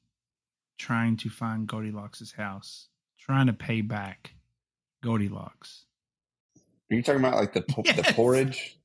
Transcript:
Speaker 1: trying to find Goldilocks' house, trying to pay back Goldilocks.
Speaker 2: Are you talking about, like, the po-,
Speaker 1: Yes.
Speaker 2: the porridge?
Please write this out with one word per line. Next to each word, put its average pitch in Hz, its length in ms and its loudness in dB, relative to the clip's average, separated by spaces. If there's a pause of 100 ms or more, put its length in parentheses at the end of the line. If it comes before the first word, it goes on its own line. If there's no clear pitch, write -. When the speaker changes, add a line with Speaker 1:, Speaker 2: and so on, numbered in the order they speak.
(760)
Speaker 1:
trying 117 380 0
to 110 140 -4
find 110 360 -4
Goldilocks' 107 680 -10
house, 98 560 -10 (280)
trying 135 300 2
to 117 60 4
pay 113 260 -4
back 104 540 -6 (680)
Goldilocks. 101 840 -4 (1040)
Speaker 2:
Are 110 40 4
you 117 60 2
talking 139 200 4
about, 127 140 4
like, 104 180 2
the - 80 0
po-, - 240 -2
Speaker 1:
Yes. - 100 4
Speaker 2:
the - 180 2
porridge? 127 720 2